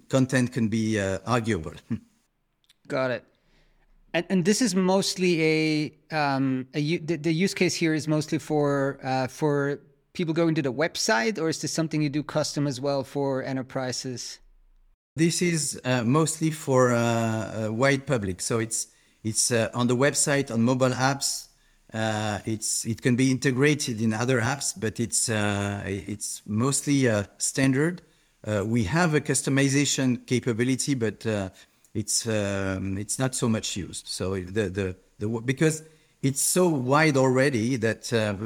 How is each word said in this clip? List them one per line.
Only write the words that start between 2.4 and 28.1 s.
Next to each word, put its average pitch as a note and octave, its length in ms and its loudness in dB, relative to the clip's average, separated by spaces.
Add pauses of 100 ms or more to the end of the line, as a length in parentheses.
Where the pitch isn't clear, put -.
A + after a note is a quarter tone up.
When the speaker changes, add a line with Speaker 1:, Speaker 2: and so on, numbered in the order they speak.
Speaker 2:
Got C3 240 -2
it. A2+ 140 -6 (880)
And, F3 160 0
and F#3 160 2
this G#3+ 160 4
is F#3+ 140 0
mostly F#3 640 2
a, D#3 760 0
um, C3+ 600 0
a D3+ 40 0
u-, D#3+ 200 0
the, D#3+ 160 -4
the D#3+ 180 0
use F#3 220 0
case F3 180 2
here D#3+ 220 0
is D3+ 120 -4
mostly D#3 300 0
for, C#3+ 680 0
uh, C3 220 -2
for C#3+ 540 -2 (340)
people E3 200 -2
going E3 220 2
to D#3+ 60 0
the C3 120 0
website, A3 680 0
or D#3+ 100 0
is - 120 -4
this C#3+ 100 -4
something D#3+ 300 -2
you D3+ 80 0
do C#3+ 140 -4
custom D3 440 -2
as B2+ 140 -4
well C#3 220 -2
for C3+ 400 -4
enterprises? C3 960 -8 (760)
Speaker 1:
This E3 260 2
is, E3+ 420 -2
uh, B2+ 200 2
mostly D#3 480 2
for, B2+ 420 4
uh, A2+ 720 0
a G#2+ 60 -2
wide C3 340 2
public. G2+ 360 -2
So A#2 180 -2
it's, - 280 -4 (360)
it's, A2 280 0
uh, A2+ 220 2
on A#2+ 140 0
the B2 80 4
website, C#3 560 2
on A2+ 120 2
mobile B2+ 280 2
apps. C3+ 560 -2 (460)
Uh, G#2+ 520 -2
it's, - 400 -4
it A2+ 160 -4
can B2 140 4
be C3 140 2
integrated C3+ 720 0
in A2+ 120 2
other B2 260 2
apps, C3+ 400 -2
but A2 200 -4
it's, - 300 -2
uh, G2+ 560 0
it's G2 600 -8
mostly, C3 640 0
uh, G#2 140 2 (140)
standard. C#3+ 640 0 (460)